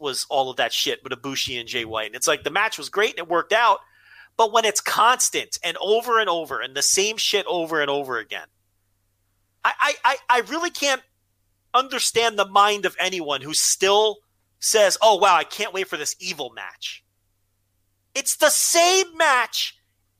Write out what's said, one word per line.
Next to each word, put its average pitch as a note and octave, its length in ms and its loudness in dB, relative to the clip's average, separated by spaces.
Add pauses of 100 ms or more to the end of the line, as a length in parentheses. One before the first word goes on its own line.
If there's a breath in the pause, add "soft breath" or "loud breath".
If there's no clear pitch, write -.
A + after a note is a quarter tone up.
was C3+ 280 -6
all D3+ 220 0
of E3 60 -10
that A#2 160 -2
shit - 320 -4
with C3 80 -10
Ibushi B2+ 480 -8
and A#2 80 -14
Jay A#2 160 -4
White. A2 220 -6
And A2 100 -14
it's - 100 -4
like, D3+ 160 0
the C#3+ 80 -4
match G3+ 260 -2
was - 120 -12
great G#3+ 220 0
and - 100 -12
it E3+ 100 -10
worked E3+ 220 -2
out, A3 260 4 (580 soft breath)
but G#3+ 160 2
when A3+ 120 4
it's G#3 160 0
constant - 800 0
and E3+ 180 -6
over A3+ 380 0
and G#3 100 0
over D3+ 320 -4
and B2+ 140 -10
the C#3 80 -2
same G#3+ 340 0
shit G3 300 -2
over E3 340 -2
and C#3+ 100 0
over C3+ 280 -4
again, G2 300 -12 (1160)
I, A#3 160 2
I, C#4+ 140 0 (100)
I, C4 120 4 (120)
I A#3+ 120 4
really D#4 300 -4
can't C#4 320 -2 (720)
understand A#3 680 0
the G3 100 2
mind G3+ 380 2
of - 120 -4
anyone D#3+ 440 -2
who D3+ 120 -10
still G#3 600 2 (420)
says, G#3 420 2
"Oh, G#3+ 160 6
wow, F3+ 200 4
I D#3 80 2
can't G#3 280 -8
wait F#3+ 140 -4
for E3+ 100 -8
this D3 220 -8
Evil D3+ 360 -10
match." - 500 -16 (1080)
It's - 220 -4
the D4+ 140 4
same F4 680 2
match C4+ 600 0 (440)